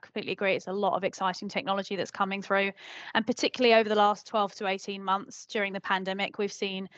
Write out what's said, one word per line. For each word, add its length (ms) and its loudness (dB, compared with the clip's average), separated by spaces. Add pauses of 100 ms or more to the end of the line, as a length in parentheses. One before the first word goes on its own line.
completely 300 -6
agree. 200 2
It's 140 -2
a 60 -6
lot 220 2
of 100 0
exciting 440 -2
technology 480 -2
that's 140 -2
coming 320 -2
through. 300 2 (420)
And 120 2
particularly 480 4
over 140 6
the 60 2
last 320 4
twelve 300 0
to 100 -6
eighteen 360 -4
months 440 -2
during 260 -2
the 80 -4
pandemic, 560 -2
we've 160 -2
seen 340 -6 (120)